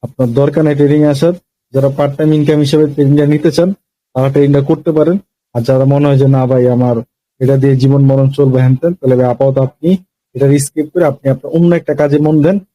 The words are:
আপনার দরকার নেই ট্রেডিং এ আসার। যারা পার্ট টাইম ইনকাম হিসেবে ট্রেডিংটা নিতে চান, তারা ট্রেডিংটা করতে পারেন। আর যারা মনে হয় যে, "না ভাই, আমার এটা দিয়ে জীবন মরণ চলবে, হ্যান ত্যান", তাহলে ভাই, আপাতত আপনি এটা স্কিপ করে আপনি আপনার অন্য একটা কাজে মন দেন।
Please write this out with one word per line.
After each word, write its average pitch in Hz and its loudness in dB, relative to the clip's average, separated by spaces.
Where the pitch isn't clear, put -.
আপনার 123 -4
দরকার 143 0
নেই 147 0
ট্রেডিং 143 2
এ 147 2
আসার। 147 0
যারা 135 0
পার্ট 139 -4
টাইম 156 0
ইনকাম 151 0
হিসেবে 147 0
ট্রেডিংটা 147 2
নিতে 151 0
চান, 180 0
তারা 135 -2
ট্রেডিংটা 143 2
করতে 160 -2
পারেন। 156 0
আর 120 -4
যারা 131 0
মনে 143 2
হয় 139 2
যে, 135 2
"না 131 2
ভাই, 127 2
আমার 123 0
এটা 135 0
দিয়ে 135 2
জীবন 135 2
মরণ 135 2
চলবে, 135 0
হ্যান 127 2
ত্যান", 170 -4
তাহলে 127 0
ভাই, 123 2
আপাতত 135 0
আপনি 151 -2
এটা 131 -2
স্কিপ 151 -6
করে 175 0
আপনি 139 -4
আপনার 135 -6
অন্য 170 2
একটা 165 -4
কাজে 147 0
মন 151 0
দেন। 185 0